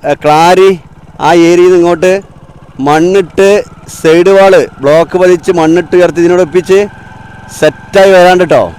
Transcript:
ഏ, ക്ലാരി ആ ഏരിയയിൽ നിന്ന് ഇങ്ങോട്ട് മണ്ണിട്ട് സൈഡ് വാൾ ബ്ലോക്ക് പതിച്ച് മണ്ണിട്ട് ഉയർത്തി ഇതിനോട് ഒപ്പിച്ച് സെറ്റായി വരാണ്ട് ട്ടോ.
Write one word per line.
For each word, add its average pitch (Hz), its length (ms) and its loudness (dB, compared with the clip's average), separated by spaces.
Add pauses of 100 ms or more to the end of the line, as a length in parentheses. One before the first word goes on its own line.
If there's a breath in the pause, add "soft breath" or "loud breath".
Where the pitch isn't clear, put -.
ഏ, 147 40 -2 (100)
ക്ലാരി 175 460 2 (560)
ആ 151 40 2 (200)
ഏരിയയിൽ 175 220 2
നിന്ന് 180 100 0
ഇങ്ങോട്ട് 175 320 -2 (760)
മണ്ണിട്ട് 180 640 -2 (480)
സൈഡ് 170 400 2
വാൾ 196 160 4 (300)
ബ്ലോക്ക് 156 380 -2
പതിച്ച് 180 380 -2
മണ്ണിട്ട് 165 380 -2
ഉയർത്തി 170 260 0
ഇതിനോട് 175 220 0
ഒപ്പിച്ച് 185 340 -2 (800)
സെറ്റായി 190 560 0
വരാണ്ട് 180 360 2
ട്ടോ. 127 120 0 (160)